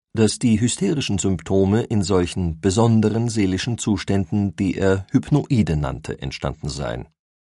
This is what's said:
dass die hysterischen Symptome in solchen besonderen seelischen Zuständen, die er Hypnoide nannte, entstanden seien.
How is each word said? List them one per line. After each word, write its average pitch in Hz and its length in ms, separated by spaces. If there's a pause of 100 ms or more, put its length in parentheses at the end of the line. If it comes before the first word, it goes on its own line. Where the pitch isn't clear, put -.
(120)
dass 110 260
die 110 220
hysterischen 127 580
Symptome 95 640
in 104 200
solchen 87 580
besonderen 110 680
seelischen 104 500
Zuständen, 101 800
die 98 200
er 95 360
Hypnoide 120 640
nannte, 65 440
entstanden 67 480
seien. 65 400 (340)